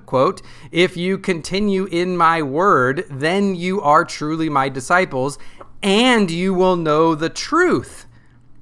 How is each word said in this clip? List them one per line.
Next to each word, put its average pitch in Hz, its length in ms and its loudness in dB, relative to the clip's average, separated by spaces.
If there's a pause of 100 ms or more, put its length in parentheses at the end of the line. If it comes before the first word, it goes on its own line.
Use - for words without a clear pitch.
quote, 143 360 0 (300)
"'If 175 240 0
you 180 220 -2
continue 190 720 -2
in 180 240 -2
my 165 260 2
word, 135 680 2
then 180 460 0
you 185 260 -4
are 151 240 4
truly 160 440 -6
my 139 180 0
disciples, 139 680 -2 (440)
and 208 480 2
you 180 240 -2
will 185 220 4
know 160 400 2
the 156 140 -4
truth, - 760 -2 (560)